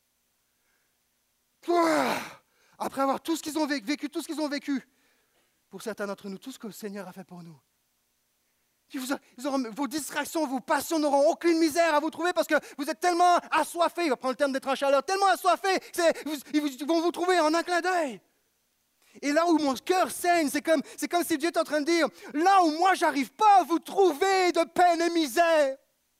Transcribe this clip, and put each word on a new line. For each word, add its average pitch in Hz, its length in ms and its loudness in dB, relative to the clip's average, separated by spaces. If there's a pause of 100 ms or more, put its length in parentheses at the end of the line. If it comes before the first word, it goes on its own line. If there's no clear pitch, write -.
(1600)
Quoi ? 311 500 0 (640)
Après 233 220 -6
avoir 269 220 -2
tout 330 140 -4
ce - 60 -8
qu'ils 302 160 -6
ont 311 80 0
vé-, 277 140 -4
vécu, 254 300 -6
tout 339 100 -10
ce 277 60 -10
qu'ils 311 140 -8
ont 302 80 -2
vécu, 277 380 -6 (840)
pour 190 120 -16
certains 208 240 -8
d'entre 202 220 -10
nous, 196 100 -10
tout 262 140 -16
ce - 60 -20
que 233 100 -12
le 185 40 -12
Seigneur 202 360 -12
a 180 40 -16
fait 190 120 -18
pour 175 180 -20
nous. 165 160 -20 (1300)
Ils 285 80 -8
vous, 254 120 -8 (240)
ils 247 100 -10
auront, 262 260 -4
vos 269 160 -6
distractions, 294 580 -6
vos 254 140 -4
passions 320 400 -2
n'auront 285 280 2
aucune 330 300 2
misère 330 360 2
à 294 40 4
vous 302 120 -2
trouver 349 220 -2
parce 330 140 0
que 311 80 0 (240)
vous 277 100 -6
êtes 311 120 -6
tellement 349 380 4 (120)
assoiffés, 330 540 0
on 320 60 0
va 240 60 0
prendre 254 180 -4
le - 20 -14
terme 277 160 0
d'être 254 160 -6
en 269 80 0
chaleur, 277 280 2
tellement 392 220 0
assoiffés, 370 540 2 (120)
c'est, 330 320 0
vous, 302 120 -6 (160)
ils 302 80 2
vous, 294 80 -2
ils 269 180 -10
vont 330 140 2
vous 339 100 0
trouver 349 300 0
en 311 120 2
un 330 120 0
clin 359 160 -2
d'œil. 320 400 -4 (1000)
Et 285 100 -2
là 330 140 2
où 330 120 4
mon 285 160 0
cœur 359 360 0
saigne, 349 380 0
c'est 285 140 -4
comme, 320 200 2 (140)
c'est 294 120 -8
comme 349 160 0
si 330 140 -2
Dieu 294 100 -2
est 339 80 -4
en 330 80 2
train 294 160 -2
de 277 60 -4
dire, « 330 220 2 (260)
Là 359 300 4
où 320 80 2
moi, 349 220 2
j'arrive 285 380 -2
pas 403 280 6
à 339 40 4
vous 320 140 -2
trouver 370 720 2
de 330 120 2
peine 339 380 2
et 339 80 0
misère, 311 640 2 (440)